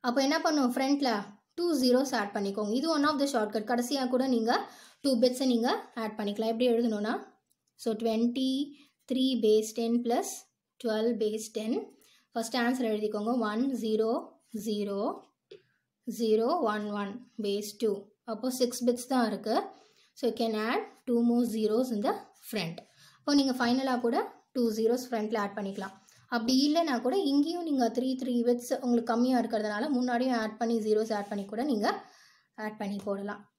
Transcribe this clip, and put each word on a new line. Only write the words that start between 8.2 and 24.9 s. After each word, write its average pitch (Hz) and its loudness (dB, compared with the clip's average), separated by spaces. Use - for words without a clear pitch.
த்ரீ 262 2
பேஸ் 214 4
டென் 233 0
பிளஸ் 262 0
ட்வெல்வ் 220 0
பேஸ் 214 -2
டென். 220 -2
ஃபர்ஸ்ட் 226 -2
ஆன்சர் 254 0
எழுதிக்கோங்க. 214 -2
ஒன் 226 0
ஜீரோ 220 2
ஜீரோ 202 -2
ஜீரோ 220 2
ஒன் 208 -4
ஒன் 196 -4
பேஸ் 202 -2
டூ. 220 2
அப்போ 220 -4
சிக்ஸ் 247 0
பிட்ஸ் 240 0
தான் 254 4
இருக்கு. 214 -2
So - -8
you 220 -4
can 226 0
add 349 0
two 240 2
more 240 4
zeros 220 2
in 202 -2
the 392 2
front. 175 -4
அப்போ - -2
நீங்க 269 2
ஃபைனலா 254 2
கூட 240 2
டூ 247 2
ஜீரோஸ் 240 2